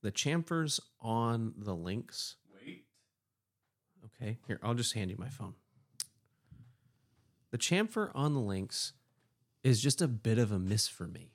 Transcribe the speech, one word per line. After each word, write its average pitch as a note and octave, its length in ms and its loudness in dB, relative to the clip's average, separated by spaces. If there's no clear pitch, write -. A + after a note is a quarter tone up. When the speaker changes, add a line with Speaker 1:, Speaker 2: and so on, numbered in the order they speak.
Speaker 1:
The G#2 100 -2
chamfers D#3+ 680 0
on A2+ 560 2
the G#2 160 -4
links. F2+ 600 -6
Speaker 2:
Wait. - 200 -16
Speaker 1:
Okay, A2 400 -6
here, A#2 160 -4
I'll A#2 100 0
just A#2+ 220 0
hand G2 160 -2
you G2+ 80 -8
my B2 100 -8
phone. F#2+ 240 -10
The - 80 -4
chamfer G#3 560 2
on D3 200 4
the C#3 60 2
links G2 520 -2
is A#2+ 200 6
just C#3 180 2
a E3 80 4
bit A2+ 300 2
of A2 140 4
a G2 60 2
miss G2 300 2
for - 180 -8
me. - 280 -14